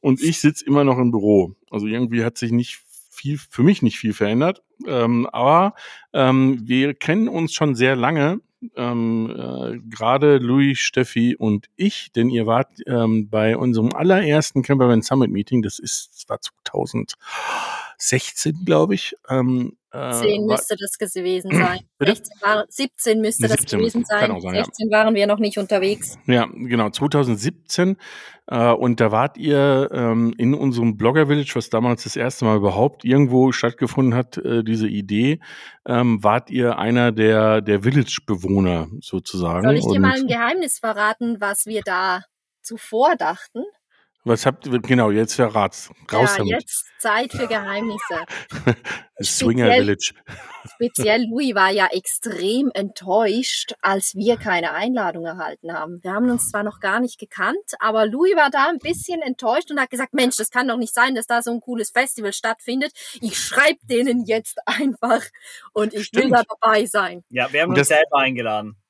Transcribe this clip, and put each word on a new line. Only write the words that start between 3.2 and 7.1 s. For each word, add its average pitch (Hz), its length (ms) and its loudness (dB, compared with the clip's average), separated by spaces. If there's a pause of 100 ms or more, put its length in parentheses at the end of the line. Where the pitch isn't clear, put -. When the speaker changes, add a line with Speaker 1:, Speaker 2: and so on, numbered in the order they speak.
Speaker 1:
für - 260 -4
mich 185 200 4
nicht 117 160 0
viel 107 140 -2
verändert. 120 500 0 (240)
Ähm, 120 440 0
aber, 160 440 4 (380)
ähm, 131 500 4
wir 131 320 0
kennen 214 320 0